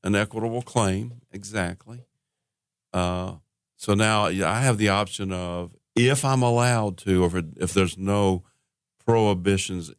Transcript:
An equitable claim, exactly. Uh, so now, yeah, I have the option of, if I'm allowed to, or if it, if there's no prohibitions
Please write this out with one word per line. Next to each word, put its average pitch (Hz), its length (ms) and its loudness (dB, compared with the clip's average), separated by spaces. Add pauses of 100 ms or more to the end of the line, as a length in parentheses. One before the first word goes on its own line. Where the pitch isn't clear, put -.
An 98 100 0
equitable 110 480 -2
claim, 110 600 -2 (100)
exactly. 101 760 -10 (840)
Uh, 90 420 -4 (420)
so - 180 0
now, 107 340 2
yeah, 92 200 0
I 107 120 0
have 127 180 2
the 104 120 2
option 98 420 -2
of, 87 420 -8 (220)
if 131 280 4
I'm 135 180 4
allowed 120 560 2
to, 92 260 2
or - 20 4
if 85 80 0
it, 87 100 -2 (120)
if - 180 -4
there's 92 240 0
no 95 460 0 (600)
prohibitions 95 960 0